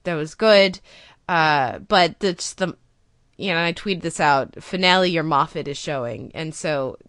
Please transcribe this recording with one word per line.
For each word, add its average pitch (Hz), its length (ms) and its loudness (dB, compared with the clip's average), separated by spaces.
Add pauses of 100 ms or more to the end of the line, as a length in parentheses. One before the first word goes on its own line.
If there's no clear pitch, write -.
that 175 100 -4
was 156 220 -6
good. 196 440 4 (480)
Uh, 151 500 2
but 180 440 2
the, 190 120 0
just - 240 -12
the, 180 180 -4 (640)
you 190 120 -6
know, 170 80 0
and 170 100 0
I 170 40 -2
tweeted 180 300 -4
this 165 180 -6
out, 139 440 2
finale 185 480 2
your 165 100 0
Moffat 151 460 -2
is 143 100 -8
showing. 120 560 -8
And 160 220 -10
so 139 420 -4 (120)